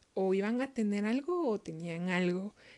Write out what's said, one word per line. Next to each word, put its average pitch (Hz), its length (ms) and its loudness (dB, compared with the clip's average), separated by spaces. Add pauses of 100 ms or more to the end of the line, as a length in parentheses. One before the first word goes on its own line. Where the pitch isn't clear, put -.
(140)
o 190 200 2
iban 214 280 0
a 269 120 -4
tener 208 320 0
algo 294 440 0
o 208 100 0
tenían 170 500 -4
algo". 180 460 0 (220)